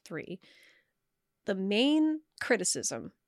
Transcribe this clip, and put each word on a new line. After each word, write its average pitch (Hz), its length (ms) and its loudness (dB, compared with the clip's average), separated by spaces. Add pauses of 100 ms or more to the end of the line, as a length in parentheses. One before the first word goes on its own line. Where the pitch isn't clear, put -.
three. 175 360 -10 (1040)
The 202 80 -2
main 285 680 2 (200)
criticism 175 720 -2 (160)